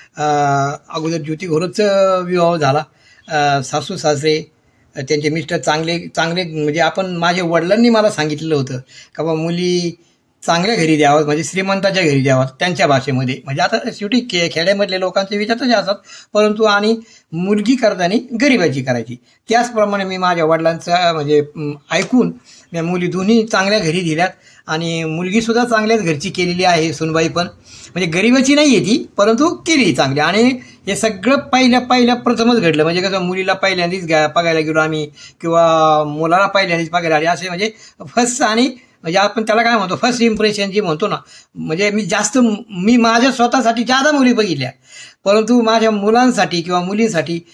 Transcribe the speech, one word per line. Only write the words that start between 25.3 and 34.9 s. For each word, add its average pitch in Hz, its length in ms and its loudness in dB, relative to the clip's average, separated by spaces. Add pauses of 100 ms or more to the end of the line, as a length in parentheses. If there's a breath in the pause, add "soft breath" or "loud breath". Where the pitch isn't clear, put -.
चांगल्याच 220 380 0
घरची 165 280 -4
केलेली 180 340 -2
आहे 165 280 2
सुनबाई 160 360 -2
पण, 170 160 -2 (500 loud breath)
म्हणजे 180 120 -2
गरिबाची 240 480 2
नाही 285 220 4
आहे 160 80 2
ती, 269 320 0
परंतु 233 380 2
केली 247 400 0
चांगली. 139 260 0
आणि 220 400 2 (260 loud breath)
हे 196 100 -4
सगळं 226 400 0
पहिल्या, 254 440 2
पहिल्या 247 340 2
प्रथमच 233 460 0
घडलं, 156 220 2
म्हणजे 175 180 2
कसं 190 220 -2
मुलीला 185 300 -2
पहिल्यांदाच 185 540 -2
घ्या-, 156 300 2
बघायला 165 240 0
गेलो 156 200 0
आम्ही 156 300 -2 (300 loud breath)